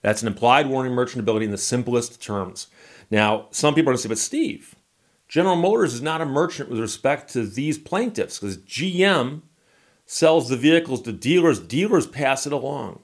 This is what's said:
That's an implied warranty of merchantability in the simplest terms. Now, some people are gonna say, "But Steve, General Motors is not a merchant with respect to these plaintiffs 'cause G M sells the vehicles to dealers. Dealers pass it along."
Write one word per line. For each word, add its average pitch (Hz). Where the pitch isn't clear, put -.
That's 107
an 113
implied 123
warranty 131
of 123
merchantability 113
in 104
the 98
simplest 120
terms. 98
Now, 107
some 147
people 160
are -
gonna 123
say, 110
"But 113
Steve, -
General 180
Motors 180
is 120
not 160
a 160
merchant 147
with 117
respect 135
to 113
these 131
plaintiffs 214
'cause 98
G 180
M 151
sells 160
the 127
vehicles 151
to 117
dealers. 139
Dealers 175
pass 135
it 143
along." 131